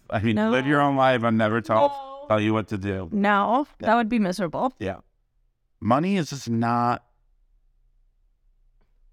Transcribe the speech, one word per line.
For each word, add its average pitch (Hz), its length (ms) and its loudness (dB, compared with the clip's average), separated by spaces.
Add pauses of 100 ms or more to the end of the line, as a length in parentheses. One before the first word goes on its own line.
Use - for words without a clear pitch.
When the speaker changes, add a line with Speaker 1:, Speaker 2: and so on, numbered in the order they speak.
(100)
Speaker 1:
I 113 100 -2
mean, 110 160 2
Speaker 2:
No. 110 140 2
Speaker 1:
live 131 160 0
your 147 140 2
own 139 160 2
life 131 260 4
and 113 160 2
never 113 220 2
tell, 113 280 2
Speaker 2:
No. 269 400 -10
Speaker 1:
tell 107 120 2
you 110 120 0
what 110 160 -2
to 104 100 -6
do. 95 340 -6
Speaker 2:
No, 208 540 0 (140)
Speaker 1:
Yeah. - 80 -6
Speaker 2:
that 220 80 4
would 233 120 0
be 240 100 -2
miserable. 185 640 -4
Speaker 1:
Yeah. 92 160 -6 (840)
Money 151 360 2
is 160 140 -2
just 135 180 -12
not 117 560 0 (2000)